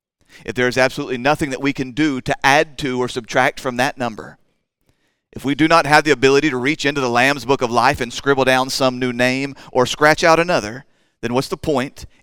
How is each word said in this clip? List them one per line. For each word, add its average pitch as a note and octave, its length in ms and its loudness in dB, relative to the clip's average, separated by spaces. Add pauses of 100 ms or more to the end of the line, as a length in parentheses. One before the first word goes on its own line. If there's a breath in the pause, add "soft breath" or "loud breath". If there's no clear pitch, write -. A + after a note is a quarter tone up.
(440 loud breath)
if A2+ 100 -10
there B2 140 0
is B2 100 -2
absolutely C3 400 -2
nothing C#3+ 320 -2
that C3 120 -8
we C#3 100 -2
can C3 200 -8
do C#3 300 -2
to C#3 240 -4
add D3 320 2
to B2+ 200 -4
or B2 100 -2
subtract C3 520 -2
from B2+ 160 -6
that B2+ 220 -2
number, A2 400 -10 (920)
if - 120 -12
we C#3 100 -2
do D#3 140 0
not E3 180 4
have D3+ 160 4
the D3+ 80 0
ability C#3 400 4
to C3 60 -4
reach C#3 280 -2
into C#3+ 160 0
the B2+ 80 0
Lamb's B2+ 360 2
Book C3 180 0
of A#2+ 80 -2
Life B2 300 2
and A#2+ 120 -6
scribble C3+ 320 0
down C3 240 2
some C3 300 -2
new B2+ 140 -2
name B2+ 420 -2 (180 loud breath)
or B2 140 2
scratch D3+ 380 2
out E3 160 6
another, C3+ 440 -2 (360)
then A#2 140 -6
what's C3+ 120 0
the F#3+ 100 -8
point C#3 480 -4 (180)